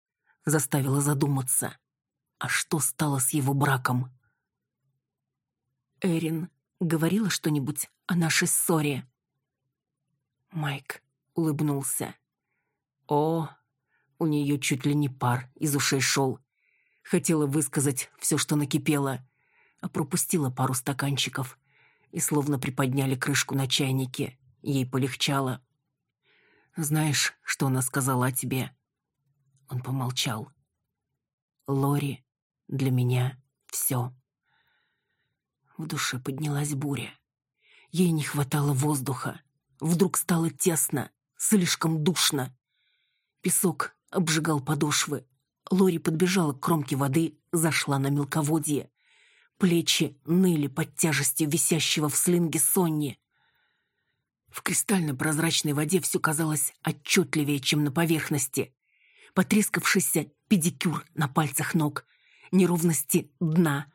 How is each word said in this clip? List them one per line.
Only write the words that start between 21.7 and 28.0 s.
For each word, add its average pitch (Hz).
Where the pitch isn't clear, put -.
и -
словно 147
приподняли 135
крышку 135
на 135
чайнике. 131
Ей 139
полегчало. 131
«Знаешь, 151
что -
она 127
сказала 127